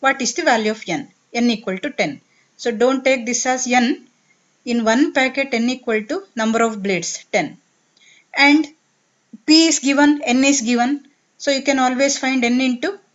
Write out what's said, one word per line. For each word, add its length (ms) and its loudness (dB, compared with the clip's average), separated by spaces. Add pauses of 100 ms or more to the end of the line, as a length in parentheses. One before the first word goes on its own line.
what 200 0
is 140 -4
the 80 -6
value 300 2
of 160 -12
n? 200 -6 (240)
N 180 2
equal 280 -4
to 120 -8
ten. 300 -4 (360)
So 160 -4
don't 320 0
take 220 0
this 200 -4
as 220 -2
n. 400 0 (560)
In 200 -2
one 280 2
packet, 400 -2
n 180 0
equal 340 -4
to 200 -8 (120)
number 260 0
of 200 -2
blades, 500 -4
ten. 260 -2 (720)
And 340 4 (800)
p 220 6
is 140 0
given, 440 2
n 200 2
is 160 2
given. 480 -2 (280)
So 140 -4
you 120 -2
can 180 0
always 360 0
find 280 -2
n 160 2
into 360 -2 (180)